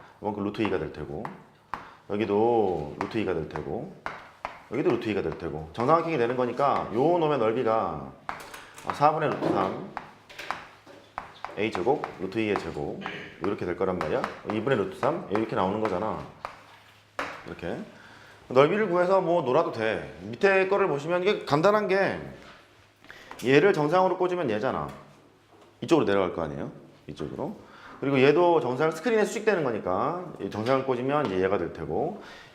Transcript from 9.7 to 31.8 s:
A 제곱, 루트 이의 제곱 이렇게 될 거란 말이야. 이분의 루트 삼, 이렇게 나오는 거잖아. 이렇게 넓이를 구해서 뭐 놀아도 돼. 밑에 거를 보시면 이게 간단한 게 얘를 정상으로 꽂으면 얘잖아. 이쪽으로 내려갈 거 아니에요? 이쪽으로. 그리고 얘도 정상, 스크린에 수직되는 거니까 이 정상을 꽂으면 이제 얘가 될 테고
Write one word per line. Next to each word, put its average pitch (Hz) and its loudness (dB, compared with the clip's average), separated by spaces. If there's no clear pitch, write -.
A 107 0
제곱, 120 0
루트 95 -4
이의 107 2
제곱 80 -6
이렇게 98 -2
될 87 -2
거란 92 0
말이야. 87 -2
이분의 110 0
루트 95 -2
삼, 147 0
이렇게 110 0
나오는 101 2
거잖아. 95 -2
이렇게 85 -8
넓이를 165 4
구해서 180 2
뭐 170 0
놀아도 139 2
돼. 98 -4
밑에 190 2
거를 196 2
보시면 160 -2
이게 190 0
간단한 202 4
게 175 2
얘를 147 8
정상으로 180 4
꽂으면 180 0
얘잖아. 104 -2
이쪽으로 143 4
내려갈 95 2
거 85 -2
아니에요? 78 -6
이쪽으로. 87 -8
그리고 135 2
얘도 160 6
정상, 135 0
스크린에 214 0
수직되는 190 0
거니까 117 -2
이 95 -6
정상을 120 0
꽂으면 131 0
이제 92 0
얘가 95 2
될 85 -4
테고 92 -6